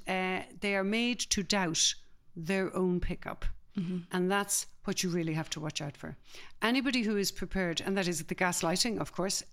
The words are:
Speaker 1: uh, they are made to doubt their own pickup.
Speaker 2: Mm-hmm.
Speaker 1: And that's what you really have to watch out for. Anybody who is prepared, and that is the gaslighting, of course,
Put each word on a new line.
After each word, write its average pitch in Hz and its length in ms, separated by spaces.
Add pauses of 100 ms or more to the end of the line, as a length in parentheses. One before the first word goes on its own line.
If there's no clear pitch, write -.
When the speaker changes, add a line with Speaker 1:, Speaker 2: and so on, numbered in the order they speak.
Speaker 1:
uh, 185 340 (180)
they 202 160
are 196 80
made 226 360
to - 240
doubt 175 500 (420)
their 185 400
own 180 240
pickup. - 460 (320)
Speaker 2:
Mm-hmm. 180 220 (120)
Speaker 1:
And 180 200
that's 202 360 (180)
what 196 180
you 185 60
really 165 240
have 156 160
to - 100
watch 156 220
out 147 160
for. 156 180 (460)
Anybody 247 400
who 208 160
is 190 140
prepared, 180 500
and 196 160
that 185 100
is 160 160
the 175 120
gaslighting, 185 640
of 147 120
course, - 420